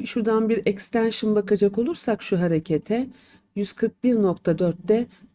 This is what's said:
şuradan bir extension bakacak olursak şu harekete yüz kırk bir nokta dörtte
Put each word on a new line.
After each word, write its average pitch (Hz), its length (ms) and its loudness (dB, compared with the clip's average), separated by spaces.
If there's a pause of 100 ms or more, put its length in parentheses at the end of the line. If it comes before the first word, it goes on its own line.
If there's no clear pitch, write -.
şuradan 220 440 0
bir 226 160 0
extension 214 680 -2
bakacak 202 420 2
olursak 240 460 -2
şu 185 160 0
harekete 175 680 0 (460)
yüz 196 180 -4
kırk - 300 -2
bir 247 120 4
nokta 180 440 2
dörtte 190 480 0 (280)